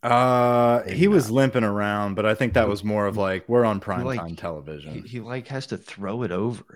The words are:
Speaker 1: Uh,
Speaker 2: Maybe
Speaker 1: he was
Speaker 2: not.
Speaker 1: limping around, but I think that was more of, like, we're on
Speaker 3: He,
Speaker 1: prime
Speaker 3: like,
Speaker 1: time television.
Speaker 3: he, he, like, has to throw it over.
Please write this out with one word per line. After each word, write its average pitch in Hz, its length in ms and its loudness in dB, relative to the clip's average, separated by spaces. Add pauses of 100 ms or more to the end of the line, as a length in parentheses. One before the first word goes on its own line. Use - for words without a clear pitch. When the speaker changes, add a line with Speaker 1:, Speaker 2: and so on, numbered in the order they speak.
Speaker 1:
Uh, 120 800 4
Speaker 2:
Maybe 95 140 -6
Speaker 1:
he 185 80 6
was 160 220 4
Speaker 2:
not. 113 60 -2
Speaker 1:
limping 131 280 4
around, 104 500 0
but 104 140 0
I 110 80 4
think 120 180 -2
that 110 140 4
was 101 160 -4
more 104 240 0
of, 101 100 -2
like, 95 320 -2
we're 120 160 4
on 107 120 2
Speaker 3:
He, - 40 -4
Speaker 1:
prime 101 240 -4
Speaker 3:
like, 127 140 -4
Speaker 1:
time 82 160 -10
television. 76 580 -12
Speaker 3:
he, - 80 -12
he, 120 180 -12
like, 120 280 -10
has 135 200 -10
to 104 100 -8
throw 101 460 -8
it 95 80 -4
over. 104 320 -4 (120)